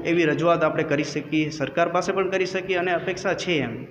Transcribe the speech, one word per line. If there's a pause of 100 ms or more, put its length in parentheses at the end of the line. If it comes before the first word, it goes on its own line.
એવી
રજૂઆત
આપણે
કરી
શકીએ,
સરકાર
પાસે
પણ
કરી
શકીએ
અને
અપેક્ષા
છે
એમ